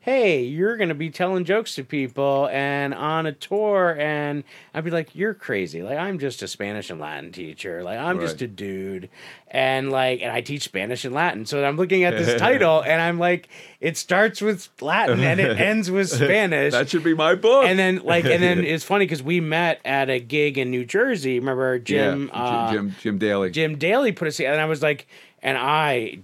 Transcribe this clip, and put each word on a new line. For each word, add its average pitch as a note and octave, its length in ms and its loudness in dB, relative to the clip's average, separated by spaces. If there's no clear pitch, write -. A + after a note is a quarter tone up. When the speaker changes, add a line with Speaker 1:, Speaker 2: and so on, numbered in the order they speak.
Speaker 1:
"Hey, G#3+ 420 2
you're E3+ 340 0
gonna F3+ 180 0
be D#3 160 -6
telling F#3 360 0
jokes G#3+ 300 0
to C3+ 80 -8
people C#3 680 0
and C#3 420 0
on D#3 320 -2
a D#3 60 -4
tour," G3 640 0
and D3 460 -2
I'd D#3 100 -4
be E3+ 60 -4
like, E3 240 -4
"You're G3+ 200 -2
crazy. F2+ 480 -4
Like, A2+ 160 -6
I'm F#3 200 -4
just C#3 240 -6
a F#2+ 60 -8
Spanish G#2 420 -8
and E2 100 -10
Latin D2+ 320 -12
teacher. E2+ 500 -10
Like, F#2 160 -8
I'm F3 220 -2
just E3 140 -4
Speaker 2:
Right. C#3 80 -8
Speaker 1:
a A#2+ 60 -6
dude." F#2+ 600 -8
And, C3 400 0
like, B2+ 300 0
and A#2 100 -6
I A#2 120 -4
teach C#3+ 200 -8
Spanish G#2+ 440 -6
and B2+ 80 -6
Latin. C#3 320 -2
So C#3+ 180 -2
I'm C#3+ 140 0
looking F3+ 260 2
at F3 140 2
this A#2 220 2
Speaker 2:
<laughs> - 0 -
Speaker 1:
title, F3+ 420 4
and D#3+ 180 2
I'm E3+ 180 0
like, F3 300 0
"It D#3 160 -2
starts G3+ 460 0
with G#3 260 -2
Latin D3+ 380 2
and D#3+ 200 2
it A#2 180 2
Speaker 2:
<laughs> F#3+ 120 2
Speaker 1:
ends G#3+ 200 0
with F#3+ 200 2
Spanish." D3 600 2
Speaker 2:
That C3 180 2
should E3 140 0
be E3 100 4
my D#3+ 200 4
book. A#3 320 6
Speaker 1:
And F#3+ 120 4
then, F#3 260 2
like, E3+ 220 2
and E3+ 160 4
Speaker 2:
<laughs> F3+ 60 6
Speaker 1:
then F3 160 2
it's D3+ 200 -2
funny G3 220 2
'cause D3+ 160 -4
we E3+ 180 0
met D#3+ 460 0
at C3+ 240 0
a B2+ 100 0
gig C#3 380 0
in B2+ 120 -2
New B2+ 140 -2
Jersey. E3 540 0
Remember B2+ 400 0
Jim, G#2+ 560 0
Speaker 2:
Yeah, A2+ 60 -6
J-, - 0 -
Speaker 1:
uh, A#2+ 320 0
Speaker 2:
Jim, G2+ 280 -2
Jim G#2 180 -2
Daly. G2+ 340 0
Speaker 1:
Jim D#3 240 -2
Daly G#3 360 2
put E3 160 -4
us, D3 100 -6
and D3 220 0
I D#3 60 0
was D#3 160 -2
like, D3+ 240 -2
and C3+ 140 -2
I C3 680 0